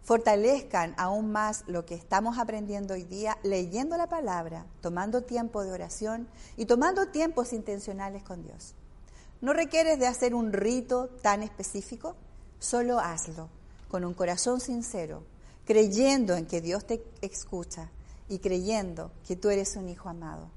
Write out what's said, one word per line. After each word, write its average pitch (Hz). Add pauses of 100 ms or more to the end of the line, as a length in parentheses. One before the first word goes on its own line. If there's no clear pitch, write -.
Fortalezcan 220
aún 208
más 214
lo 170
que 175
estamos 214
aprendiendo 208
hoy 180
día, 208
leyendo 196
la 339
palabra, 175 (140)
tomando 202
tiempo 233
de 190
oración 214 (300)
y 220
tomando 349
tiempos 302
intencionales 202
con 175
Dios. - (680)
No 254
requieres 320
de 254
hacer 247
un 226
rito 247 (140)
tan 208
específico, 214 (440)
solo 240
hazlo 165 (380)
con 180
un 175
corazón 180
sincero, 214 (420)
creyendo 220
en 165
que 170
Dios 180
te 226 (180)
escucha 175 (400)
y 190
creyendo 185 (160)
que -
tú 208
eres 196
un 185
hijo 175
amado. 165